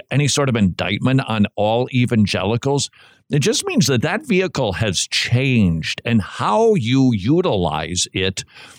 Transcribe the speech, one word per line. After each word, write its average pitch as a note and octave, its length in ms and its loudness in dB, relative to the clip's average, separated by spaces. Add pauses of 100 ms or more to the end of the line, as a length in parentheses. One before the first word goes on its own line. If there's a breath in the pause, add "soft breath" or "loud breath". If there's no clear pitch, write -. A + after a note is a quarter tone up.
(120)
any C#3 160 2
sort C#3+ 200 0
of A2+ 80 0
indictment G#2 720 0
on G#2+ 200 0 (100)
all A2+ 360 0
evangelicals. A#2 960 0 (420 soft breath)
It D3 100 0
just B3+ 260 0
means D4+ 220 2
that B2+ 140 0
that F#3+ 240 -4
vehicle D3 480 -2
has G2+ 340 -2
changed, A#2 960 0
and A#2 180 2
how G#3+ 520 0
you C3 400 2
utilize F2+ 1000 0
it F#2 320 -4 (340 loud breath)